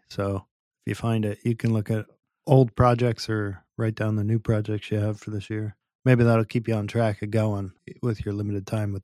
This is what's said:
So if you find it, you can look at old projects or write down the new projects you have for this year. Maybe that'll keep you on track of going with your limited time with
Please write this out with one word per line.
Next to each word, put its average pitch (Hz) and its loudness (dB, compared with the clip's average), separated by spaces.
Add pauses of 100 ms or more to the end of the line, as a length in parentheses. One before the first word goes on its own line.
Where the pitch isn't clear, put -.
So 98 -4 (500)
if 117 -4
you 104 -4
find 113 -2
it, 101 -4
you 117 0
can 117 0
look 110 0
at 110 -2 (400)
old 131 6
projects 120 2
or 104 -4 (120)
write 110 -2
down 110 -2
the 104 -2
new 110 0
projects 107 -2
you 107 0
have 104 -2
for - -14
this 104 -8
year. 107 -6 (300)
Maybe 127 6
that'll 113 4
keep 113 -4
you 113 2
on 104 -2
track 110 0
of 104 -6
going 104 0 (300)
with 120 -4
your 104 -4
limited 101 -4
time 104 -2
with 95 -6